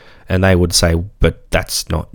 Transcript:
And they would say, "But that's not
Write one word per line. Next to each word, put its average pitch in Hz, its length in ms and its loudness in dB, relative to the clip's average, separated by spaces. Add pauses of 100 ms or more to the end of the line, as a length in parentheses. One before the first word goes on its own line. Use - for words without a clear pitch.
(280)
And 92 160 0
they 95 100 4
would 87 200 0
say, 85 200 2 (260)
"But - 300 0
that's - 380 -4
not 80 260 -6